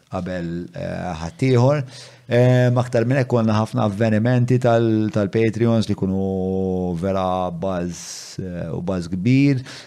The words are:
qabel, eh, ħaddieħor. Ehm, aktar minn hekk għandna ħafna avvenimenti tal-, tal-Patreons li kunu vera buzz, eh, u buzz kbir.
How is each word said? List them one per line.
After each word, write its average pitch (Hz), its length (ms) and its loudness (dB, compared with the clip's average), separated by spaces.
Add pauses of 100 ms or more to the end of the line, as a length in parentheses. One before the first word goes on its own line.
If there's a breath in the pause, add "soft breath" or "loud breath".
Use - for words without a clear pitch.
qabel, 87 640 -6
eh, 90 400 -8
ħaddieħor. 127 720 2 (460 loud breath)
Ehm, 123 480 4
aktar 120 280 0
minn 131 120 0
hekk 127 160 0
għandna 110 240 2
ħafna 110 280 0
avvenimenti 117 760 2
tal-, 113 500 2
tal-Patreons 113 800 2
li 101 60 -2
kunu 95 1000 -2
vera 92 540 0
buzz, 87 880 -6
eh, 87 320 -8
u 85 120 -6
buzz 90 280 -4
kbir. 127 540 2 (240 loud breath)